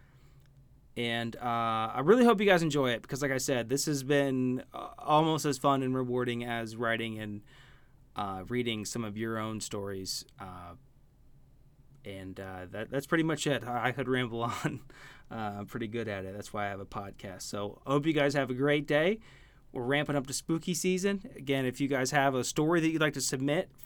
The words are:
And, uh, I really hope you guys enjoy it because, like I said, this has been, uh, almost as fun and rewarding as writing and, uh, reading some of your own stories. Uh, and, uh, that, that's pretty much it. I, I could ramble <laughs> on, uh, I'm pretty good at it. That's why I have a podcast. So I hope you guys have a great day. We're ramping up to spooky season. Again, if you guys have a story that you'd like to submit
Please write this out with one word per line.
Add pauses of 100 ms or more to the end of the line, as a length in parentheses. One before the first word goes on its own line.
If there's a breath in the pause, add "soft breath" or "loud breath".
(960 soft breath)
And,
uh,
I
really
hope
you
guys
enjoy
it
because,
like
I
said,
this
has
been, (120)
uh, (100)
almost
as
fun
and
rewarding
as
writing
and, (720 soft breath)
uh,
reading
some
of
your
own
stories. (140)
Uh, (1300)
and,
uh,
that,
that's
pretty
much
it.
I,
I
could
ramble
<laughs>
on, (500 loud breath)
uh,
I'm
pretty
good
at
it.
That's
why
I
have
a
podcast.
So
I
hope
you
guys
have
a
great
day. (520 loud breath)
We're
ramping
up
to
spooky
season. (120)
Again,
if
you
guys
have
a
story
that
you'd
like
to
submit (160)